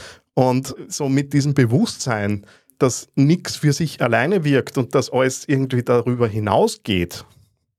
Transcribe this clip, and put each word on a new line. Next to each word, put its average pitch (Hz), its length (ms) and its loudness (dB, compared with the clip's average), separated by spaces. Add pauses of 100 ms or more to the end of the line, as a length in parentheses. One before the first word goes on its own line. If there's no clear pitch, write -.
(340)
Und 131 420 2 (120)
so 139 220 -6
mit 139 240 0
diesem 143 200 2
Bewusstsein, 113 920 0 (340)
dass - 360 0
nichts 151 420 2
für 147 160 2
sich - 280 -6
alleine 139 440 2
wirkt 139 320 0
und 123 180 -2
dass 127 160 0
alles 131 360 0
irgendwie 131 360 0
darüber 120 440 2
hinausgeht, 107 960 -2 (540)